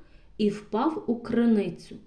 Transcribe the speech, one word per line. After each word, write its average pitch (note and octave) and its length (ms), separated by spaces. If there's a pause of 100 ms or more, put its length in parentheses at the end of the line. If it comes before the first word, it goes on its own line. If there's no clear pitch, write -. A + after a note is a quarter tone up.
(380)
і G#3 120
впав - 560
у A#3 100
криницю. A3 800 (100)